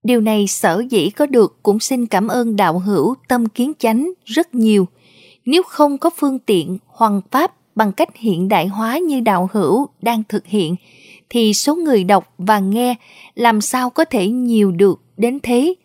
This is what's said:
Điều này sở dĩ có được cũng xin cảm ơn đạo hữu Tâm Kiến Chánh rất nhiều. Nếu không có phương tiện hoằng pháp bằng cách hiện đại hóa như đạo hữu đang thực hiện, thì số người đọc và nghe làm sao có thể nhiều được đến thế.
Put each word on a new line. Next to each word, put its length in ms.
Điều 180
này 260
sở 420
dĩ 200
có 160
được 380
cũng 160
xin 260
cảm 220
ơn 280
đạo 240
hữu 360
Tâm 220
Kiến 300
Chánh 320
rất 300
nhiều. 320
Nếu 180
không 340
có 200
phương 220
tiện 460
hoằng 360
pháp 440
bằng 160
cách 260
hiện 320
đại 180
hóa 300
như 240
đạo 320
hữu 340
đang 280
thực 160
hiện, 300
thì 240
số 220
người 280
đọc 340
và 220
nghe 360
làm 260
sao 280
có 160
thể 220
nhiều 440
được 300
đến 260
thế. 300